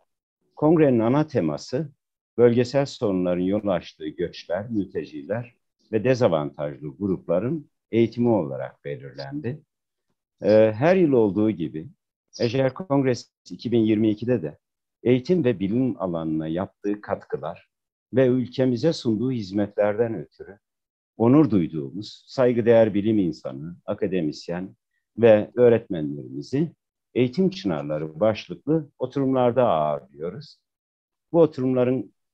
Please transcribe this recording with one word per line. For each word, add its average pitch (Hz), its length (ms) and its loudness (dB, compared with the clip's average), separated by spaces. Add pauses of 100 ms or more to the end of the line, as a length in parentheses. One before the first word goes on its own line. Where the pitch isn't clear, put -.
(560)
Kongrenin 151 440 4
ana 135 280 2
teması 120 640 -4 (460)
bölgesel 120 480 4
sorunların 90 560 -2
yol 101 260 -2
açtığı 82 400 -6
göçler, 87 600 -8
mülteciler 95 840 -8 (360)
ve 110 120 -2
dezavantajlı 78 840 0
grupların 95 800 -4 (220)
eğitimi 117 380 2
olarak 67 560 -4
belirlendi. 69 760 -10 (840)
Ee, 110 320 6
her 156 200 2
yıl 175 160 4
olduğu 107 400 2
gibi 80 380 -8 (500)
Ejder 127 340 0
Kongres 139 580 -2 (180)
iki 98 220 -8
bin 117 80 4
yirmi 110 300 4
ikide 110 320 -2
de 76 160 -10 (460)
eğitim 131 400 2
ve 120 160 0
bilim 107 420 -2
alanına 80 460 -4
yaptığı 98 540 -6
katkılar - 640 -8 (460)
ve 131 140 4
ülkemize 127 680 0
sunduğu 120 380 -2
hizmetlerden 104 840 -2
ötürü - 440 -14 (580)
onur 127 320 6
duyduğumuz 80 800 -4
saygıdeğer 117 680 4
bilim 104 260 0
insanı, 80 560 -6 (100)
akademisyen 87 880 -6 (420)
ve 107 380 6
öğretmenlerimizi 80 1160 0 (420)
Eğitim 127 360 0
Çınarları 78 720 -6
başlıklı 135 800 -2
oturumlarda 127 720 0
ağırlıyoruz. 78 920 -4 (720)
Bu 170 100 4
oturumların 127 720 0 (200)